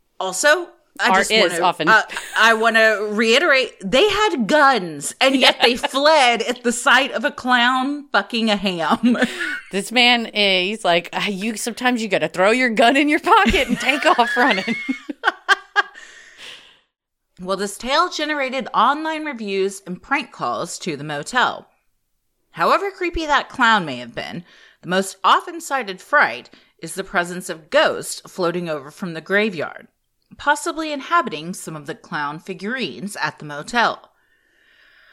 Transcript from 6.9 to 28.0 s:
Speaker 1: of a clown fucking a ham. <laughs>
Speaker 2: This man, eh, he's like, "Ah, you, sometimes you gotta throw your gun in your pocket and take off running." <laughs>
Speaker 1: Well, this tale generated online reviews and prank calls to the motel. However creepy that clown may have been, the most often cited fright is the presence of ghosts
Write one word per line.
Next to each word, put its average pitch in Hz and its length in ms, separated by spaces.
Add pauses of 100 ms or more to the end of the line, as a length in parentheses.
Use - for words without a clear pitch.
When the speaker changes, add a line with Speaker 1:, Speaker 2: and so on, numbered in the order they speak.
Speaker 1:
of 220 140
a 285 80
clown 262 800
fucking 220 360
a 208 60
ham. 190 680
<laughs> 233 40 (460)
Speaker 2:
This 190 180
man, 240 440
eh, 196 320
he's 214 180
like, 170 280
"Ah, 175 140
you, 208 300
sometimes 247 440
you 226 60
gotta 165 220
throw 190 240
your 254 180
gun 233 260
in 294 120
your 302 100
pocket 349 480
and 240 100
take 269 300
off 240 300
running." 226 440
<laughs> - 760 (1800)
Speaker 1:
Well, 185 160
this 202 200
tale 302 340
generated 277 600
online 302 520
reviews 196 600
and 180 140
prank 269 300
calls 127 500
to 156 160
the 139 80
motel. 156 640 (840)
However 294 400
creepy 339 340
that 277 220
clown 226 360
may 135 120
have 120 180
been, 156 300 (380)
the 151 60
most 190 360
often 330 360
cited 214 400
fright 123 500 (280)
is 160 160
the 185 80
presence 175 480
of 160 200
ghosts 220 600